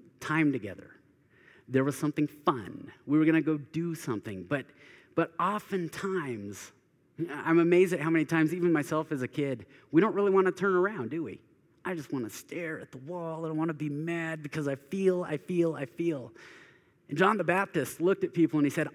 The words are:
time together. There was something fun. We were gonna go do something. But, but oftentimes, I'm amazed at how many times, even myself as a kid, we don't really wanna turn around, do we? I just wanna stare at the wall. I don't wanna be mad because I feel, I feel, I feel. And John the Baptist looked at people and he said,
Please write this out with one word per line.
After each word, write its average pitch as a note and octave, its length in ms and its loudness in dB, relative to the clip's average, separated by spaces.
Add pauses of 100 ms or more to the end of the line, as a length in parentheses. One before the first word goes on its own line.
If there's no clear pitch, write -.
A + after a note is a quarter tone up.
(200)
time D#3 320 2
together. G2+ 400 -8 (760)
There C3 160 2
was C#3 140 0
something D3 300 0
fun. - 640 -4 (160)
We C#3+ 100 4
were D#3 80 4
gonna D#3+ 160 4
go D3+ 160 0
do D#3+ 380 -4
something. G#2 480 -6
But, C3 240 -6 (480)
but E3 240 0
oftentimes, E3+ 1300 -6 (680)
I'm E3 140 4
amazed F3 360 6
at E3 60 -2
how D#3 120 -2
many D#3+ 140 2
times, D#3+ 280 2
even F3 180 2
myself D#3 400 -2
as C3 120 -4
a B2 40 -4
kid, C3+ 380 -4 (260)
we D3+ 80 6
don't F3+ 140 6
really G3+ 160 2
wanna F#3+ 220 6
turn F#3 240 0
around, F3+ 340 0
do D#3+ 140 -6
we? F#2 160 -10 (440)
I F#3 120 -4
just D3+ 180 -10
wanna A#2+ 160 -2
stare D#3+ 500 -10
at - 120 -16
the C3+ 80 -14
wall. E3 440 -8
I E3 40 -4
don't D#3+ 100 -4
wanna D#3+ 160 0
be D3+ 160 -4
mad D#3+ 540 -6
because D3 240 -4
I C#3 80 -2
feel, F#3 480 0
I D#3 140 -4
feel, E3+ 360 0
I C#3 140 -6
feel. D3 440 -4 (800)
And C#3+ 80 -6
John G3 200 6
the F3+ 80 -2
Baptist F3+ 560 0
looked F#3+ 240 2
at E3+ 80 -4
people D#3 260 4
and C#3+ 60 4
he C#3 40 4
said, D3 260 -2